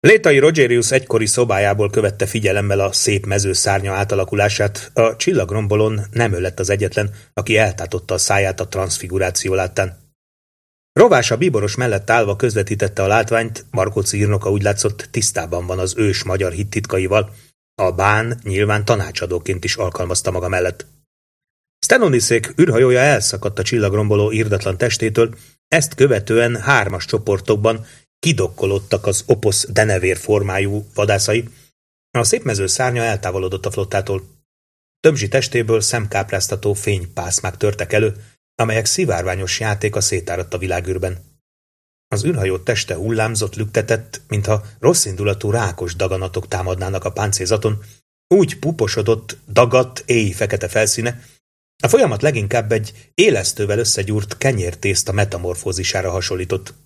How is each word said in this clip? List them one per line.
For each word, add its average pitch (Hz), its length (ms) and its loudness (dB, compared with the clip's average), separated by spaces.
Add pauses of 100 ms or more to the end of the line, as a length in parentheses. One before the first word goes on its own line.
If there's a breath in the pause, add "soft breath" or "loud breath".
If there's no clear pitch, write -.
Létai 175 340 6
Rogerius 131 520 4
egykori 117 340 0
szobájából 104 640 2
követte 101 360 0
figyelemmel 101 540 0
a 98 120 0
szép - 340 0
mezőszárnya 98 680 0
átalakulását, 101 1000 -2
a 113 220 2
csillagrombolón 107 880 0 (100)
nem 117 220 0
ő 87 60 -2
lett 90 200 -4
az 95 100 -4
egyetlen, 101 440 0 (200 loud breath)
aki 107 240 0
eltátotta 92 560 -2
a 90 40 0
száját 98 420 0
a 92 80 -4
transzfiguráció 92 880 -2
láttán. 92 440 -2 (960)
Rovás 180 380 6
a 113 60 0
bíboros 113 380 0
mellett 110 340 -2
állva 110 260 2
közvetítette 104 680 0
a 95 40 2
látványt, 113 640 0
Markóczi 101 460 -2
írnoka, 101 340 0
úgy 104 100 0
látszott, 104 500 -2
tisztában 87 540 -4
van 92 140 -4
az 92 180 -2
ős 104 260 0
magyar 95 280 -2
hittitkaival. 101 840 -2 (480 loud breath)
A 92 100 2
bán 107 520 0
nyilván 104 420 0
tanácsadóként 92 800 -2
is - 120 -4
alkalmazta 90 560 -4
maga 90 160 -4
mellett. 90 380 -2 (960)
Stenoniszék 127 840 2
űrhajója 123 380 4
elszakadt 104 600 0
a - 40 -2
csillagromboló 104 680 2
irdatlan 104 460 -2
testétől, 113 580 0 (320 loud breath)
ezt - 280 0
követően 117 680 2
hármas 101 440 2
csoportokban 107 800 0 (400 loud breath)
kidokkolódtak 98 800 0
az 98 200 -2
oposz 107 440 2
denevér 95 480 2
formájú 101 760 -2
vadászai. 107 560 0 (680 soft breath)
A 117 60 2
szép 233 200 0
mező 98 240 -2
szárnya 123 360 0
eltávolodott 95 640 -4
a 98 60 -4
flottától. 95 520 -4 (760)
Tömzsi 127 280 2
testéből 117 540 0
szemkápráztató 101 920 -2
fénypászmák 92 840 -4
törtek 101 360 -2
elő, 107 220 2 (400 loud breath)
amelyek 110 300 0
szivárványos 92 760 -2
játéka 104 420 -2
szétáradt 90 520 -4
a 90 40 -6
világűrben. 90 600 -4 (880)
Az 107 180 -4
űrhajó 95 320 0
teste 98 380 -2
hullámzott, 110 600 -2
lüktetett, 110 720 -2
mintha 104 360 0 (160 loud breath)
rosszindulatú 101 720 2
rákos 92 440 -2
daganatok 92 520 -4
támadnának 92 560 -4
a 90 80 -4
páncélzaton. 104 720 0 (460 loud breath)
Úgy 185 320 4
puposodott, 113 800 -2 (100)
dagadt, 123 580 2
éj 110 260 2
fekete 101 360 -2
felszíne. 110 560 -2 (600 loud breath)
A 131 40 2
folyamat 202 340 4
leginkább 113 500 0
egy - 420 -4
élesztővel 104 640 2
összegyúrt 104 580 -2
kenyértészta 98 720 -2
metamorfózisára 92 1000 -2
hasonlított. 92 640 -4 (120)